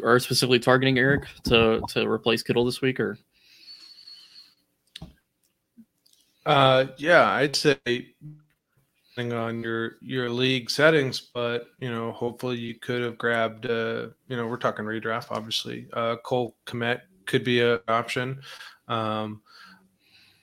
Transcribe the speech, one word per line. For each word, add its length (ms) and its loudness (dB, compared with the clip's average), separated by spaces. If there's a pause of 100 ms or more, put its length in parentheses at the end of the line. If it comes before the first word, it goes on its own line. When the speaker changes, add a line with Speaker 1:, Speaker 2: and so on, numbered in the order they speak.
Speaker 1:
are 120 6
specifically 420 2
targeting, 380 4
Eric, 300 2 (160)
to, 460 4
to 180 -2
replace 340 0
Kittle 220 0
this 160 -4
week, 220 -2
or? 160 -4 (3250)
Speaker 2:
Uh, 400 6 (120)
yeah, 340 6
I'd 260 0
say 180 4 (1400)
depending 200 -4
on 280 -6
your, 360 -4
your 300 -6
league 400 0
settings, 500 4
but, 500 -6 (100)
you 100 -8
know, 220 -6
hopefully 440 -6
you 200 -10
could 260 -6
have 160 -6
grabbed, 480 -2
uh, 440 -4 (180)
you 100 -8
know, 80 -4
we're 120 -6
talking 280 -2
redraft, 460 -6
obviously. 600 -8
Uh, 260 -4
Cole 380 -4 (120)
Kmet 340 -4 (240)
could 180 0
be 160 2
an 280 2
option. 520 -2 (480)
Um, 540 -4 (1000)